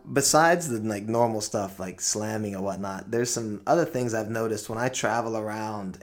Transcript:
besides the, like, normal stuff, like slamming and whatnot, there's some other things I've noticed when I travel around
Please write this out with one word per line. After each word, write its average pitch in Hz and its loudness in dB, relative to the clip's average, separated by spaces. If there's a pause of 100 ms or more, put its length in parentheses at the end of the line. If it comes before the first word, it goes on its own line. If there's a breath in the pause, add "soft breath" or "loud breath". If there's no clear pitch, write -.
(100)
besides 160 6
the, 117 -2
like, 104 -2
normal 113 2
stuff, 98 -4
like 90 -8
slamming 107 -2
and 95 -4
whatnot, 98 -6
there's 120 2
some 110 -4
other 160 6
things 123 -2
I've 110 -2
noticed 113 -2
when 110 -4
I 123 2
travel 113 0
around 107 -6